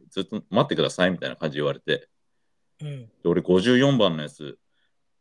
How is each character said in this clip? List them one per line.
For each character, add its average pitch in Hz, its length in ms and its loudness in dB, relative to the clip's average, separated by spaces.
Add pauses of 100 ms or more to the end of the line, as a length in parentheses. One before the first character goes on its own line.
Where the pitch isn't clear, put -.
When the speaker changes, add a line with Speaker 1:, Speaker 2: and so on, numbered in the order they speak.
Speaker 1:
ず - 120 -6
っ 95 40 -10
と - 240 -10
待 123 160 2
っ - 20 -2
て - 80 -4
く 80 60 0
だ 69 80 0
さ 90 180 0
い」 92 40 0
み 87 80 -6
た 67 80 -8
い - 20 -8
な 64 80 -10
感 78 140 -6
じ 69 60 -10
言 73 80 -2
わ 71 60 0
れ - 80 -12
て。 - 300 -4 (720)
Speaker 2:
う 151 40 -14
ん。 135 200 -14
Speaker 1:
で、 113 60 -20 (140)
俺、 85 160 2
五 90 200 4
十 123 160 4
四 135 200 4
番 92 200 2
の 76 60 -8
や 73 60 -12
つ、 71 300 -18 (600)